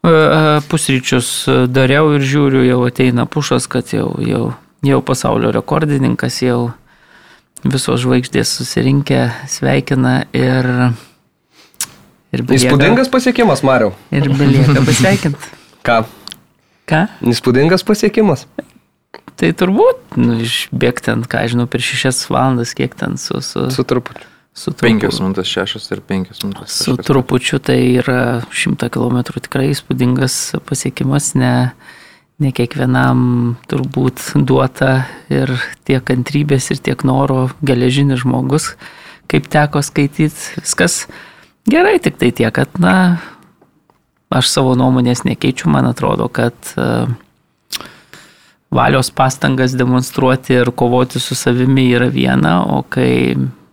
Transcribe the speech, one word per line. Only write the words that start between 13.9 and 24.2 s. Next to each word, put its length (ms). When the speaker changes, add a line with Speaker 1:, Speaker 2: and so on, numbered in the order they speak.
Speaker 1:
ir 200
belieka 540
pasveikint. 560
Speaker 2:
<laughs> 240
Ką? 160
Speaker 1:
Ką? 160
Speaker 2:
Įspūdingas 640
pasiekimas. 640
Speaker 1:
Tai 60
turbūt, 460
nu, 160
išbėgt 680
ten, 180
ką 140
žinau, 160
per 160
šešias 480
valandas, 480
kiek 160
ten 240
su... 240
Su 220
Speaker 2:
Su 80
trupučiu. 460